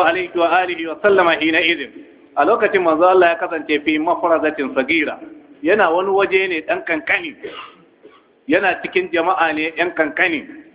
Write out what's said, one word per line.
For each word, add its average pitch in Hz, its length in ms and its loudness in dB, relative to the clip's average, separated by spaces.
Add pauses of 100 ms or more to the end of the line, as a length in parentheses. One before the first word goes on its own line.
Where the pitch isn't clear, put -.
alaihi 180 320 0
wa 170 140 2 (100)
alihi 170 280 -4
wa 156 140 -6
sallama 190 380 4
hina 160 220 2
idin. 160 280 -2 (460)
A 147 100 2
lokacin 202 380 2
manzo 165 240 4
Allah 185 260 6
ya - 60 -2
kasance 156 440 -4
fi 156 140 0
mafrazatin 156 760 0
sagira. 135 420 -2 (460)
Yana 185 260 2
wani 185 220 0
waje 190 380 2
ne 160 120 -4
ɗan 180 240 -4
kankani. 170 500 -4 (1120)
Yana 180 360 2
cikin 185 280 -2
jama'a 165 440 0
ne 156 160 -4
ɗan 175 240 -4
kankani. 160 500 -2 (300)